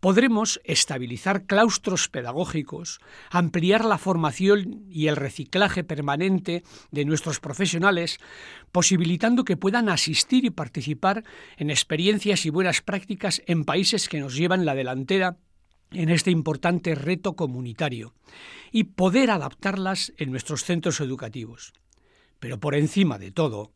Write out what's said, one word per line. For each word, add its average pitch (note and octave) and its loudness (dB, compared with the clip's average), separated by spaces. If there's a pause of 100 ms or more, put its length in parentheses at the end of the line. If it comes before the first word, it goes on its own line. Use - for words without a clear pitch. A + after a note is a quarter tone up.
Podremos G#3+ 4
estabilizar C#3 -2
claustros G3+ 2
pedagógicos, D3 -6 (300)
ampliar F3+ 2
la G#3+ 2
formación F#3+ 0
y D#3 0
el D3 2
reciclaje F3 -2
permanente E3+ -2 (280)
de C#3+ -2
nuestros D3+ -2
profesionales, E3+ 0 (540)
posibilitando F3+ 4
que F#3 0
puedan G#3 2
asistir F3 2
y A3 2
participar D3+ -2 (360)
en D3+ -2
experiencias F3+ 0
y D#3 0
buenas F3 2
prácticas F#3+ -4
en E3 2
países F3+ 0
que D3+ -4
nos C3+ -8
llevan F3 2
la C#3+ 0
delantera C3+ -2 (540)
en E3 0
este E3+ 2
importante E3 0
reto F3 -4
comunitario, B2 -6 (560)
y A3 2
poder A3 4
adaptarlas F#3+ -4
en C#3 -6
nuestros C3 -6
centros F3 -2
educativos. A#2 -10 (640)
Pero B2 -10
por C#3+ -2
encima D3+ 2
de G2 -14
todo A2 -2